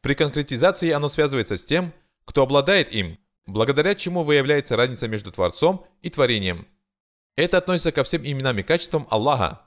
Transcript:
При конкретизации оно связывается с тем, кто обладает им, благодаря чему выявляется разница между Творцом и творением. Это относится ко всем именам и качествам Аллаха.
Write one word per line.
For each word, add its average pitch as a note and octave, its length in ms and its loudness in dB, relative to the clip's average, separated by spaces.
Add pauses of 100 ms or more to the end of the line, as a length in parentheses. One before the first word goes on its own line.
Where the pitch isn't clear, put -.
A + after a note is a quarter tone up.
При C3+ 140 -2
конкретизации D3 760 0
оно D3 180 0
связывается C3+ 480 0
с - 80 -8
тем, E3+ 280 -2 (320)
кто - 180 2
обладает C#3+ 500 2
им, F2 260 -6 (280)
благодаря C3+ 500 0
чему F3 260 -4
выявляется C#3+ 540 2
разница A#2+ 320 0
между G#2 240 -6
Творцом D#3 560 0 (140)
и C3+ 80 -6
творением. G#2 580 0 (680)
Это F3 240 2
относится F3 320 0
ко C#3 140 0
всем D#3 200 -4
именам C3+ 340 -2
и G2 40 -4
качествам D#3 480 -2
Аллаха. A2 560 0